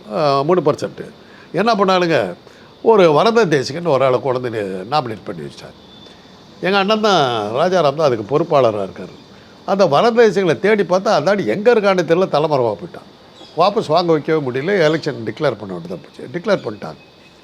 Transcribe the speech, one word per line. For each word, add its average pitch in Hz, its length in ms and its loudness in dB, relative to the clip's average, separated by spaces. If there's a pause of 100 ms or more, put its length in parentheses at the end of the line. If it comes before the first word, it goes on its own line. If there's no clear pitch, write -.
(160)
அஹ், 139 280 0
மூணு 175 180 0
பர்சன்ட் 139 420 -4 (500)
என்ன 214 200 0
பண்ணானுங்க, 185 440 2 (640)
ஒரு 196 320 4
வரத 220 320 4
தேசிகன் 151 480 -2
ஒரு 131 120 2
ஆளை 127 160 2
கொண்டு 127 180 -2
வந்து 117 220 -6 (300)
நாமினேட் 123 340 -4
பண்ணி 87 200 -12
வச்சிட்டாங்க. - 320 -18 (840)
எங்க 190 160 0
அண்ணன் 208 240 2
தான், 196 220 2 (320)
ராஜாராம் 156 440 0
தான் 156 100 2
அதுக்கு 110 220 -2
பொறுப்பாளரா 135 560 0
இருக்காரு. 87 280 -16 (500)
அந்த 196 200 2
வரத 175 360 2
தேசிகனை 185 380 2
தேடி 202 240 4
பார்த்தா 190 340 0
அந்த 151 140 2
ஆள் 202 140 -2
எங்க 208 280 2
இருக்கான்னு 190 360 2
தெரியல, 175 260 4
தலைமறைவா 143 380 2
போயிட்டான். - 360 -14 (480)
வாபஸ் 190 300 0
வாங்க 170 240 2
வைக்கவே 160 340 0
முடியல, 135 280 -4 (140)
எலெக்ஷன் 151 380 -2
டிக்ளேர் 113 340 -4
பண்ண 98 140 -12
வேண்டியதா 87 280 -10
போச்சு. - 320 -18
டிக்ளேர் 175 320 -4
பண்ணிட்டாங்க. 104 360 -12 (420)